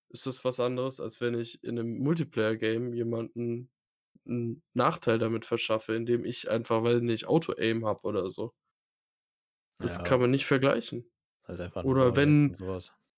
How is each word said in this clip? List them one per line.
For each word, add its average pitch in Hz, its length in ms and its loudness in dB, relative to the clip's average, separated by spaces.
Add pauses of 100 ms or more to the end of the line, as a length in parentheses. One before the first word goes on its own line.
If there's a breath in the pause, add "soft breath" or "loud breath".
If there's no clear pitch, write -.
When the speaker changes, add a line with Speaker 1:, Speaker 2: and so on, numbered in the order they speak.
(100)
Speaker 1:
ist - 160 -10
das 131 180 -6
was 127 160 -2
anderes, 127 400 -2
als 113 200 -10
wenn 120 180 0
ich 117 260 -8
in 117 120 -4
'nem 113 240 -4
Multiplayer-Game 120 920 0
jemanden 117 760 -4 (560)
'n 117 360 -4 (120)
Nachteil 123 440 2
damit 113 280 -2
verschaffe, 110 500 -2
indem 117 280 0
ich - 260 -6
einfach, 113 340 0
weiß 120 140 4
ich 120 60 2
nicht, 117 220 -2
Auto-Aim 113 600 2
habe 104 180 -2
oder 98 260 0
so. 104 220 -8 (1300)
Das 92 200 -4
kann 123 180 2
Speaker 2:
Ja. - 0 -
Speaker 1:
man 123 100 4
nicht 135 160 2
vergleichen. 135 640 0 (360)
Speaker 2:
Das 90 120 -10
ist 90 60 -8
einfach 90 200 -8
'n 131 60 2
Speaker 1:
Oder 127 240 4
Speaker 2:
Wallhack 143 100 4
und 147 180 8
Speaker 1:
wenn, 131 140 2
Speaker 2:
so 95 120 -10
was. 92 260 -6 (240)